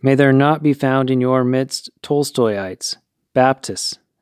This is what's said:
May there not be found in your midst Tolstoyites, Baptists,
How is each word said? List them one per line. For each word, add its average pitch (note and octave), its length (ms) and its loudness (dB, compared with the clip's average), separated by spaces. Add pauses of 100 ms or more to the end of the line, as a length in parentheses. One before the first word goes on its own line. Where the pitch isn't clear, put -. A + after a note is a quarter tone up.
May C3+ 140 4
there C#3 180 4
not D3 280 2
be D3+ 120 2
found C3 360 0
in C3 120 0
your B2+ 220 0
midst C3 460 -4 (120)
Tolstoyites, A2 960 -4 (360)
Baptists, - 680 -2 (220)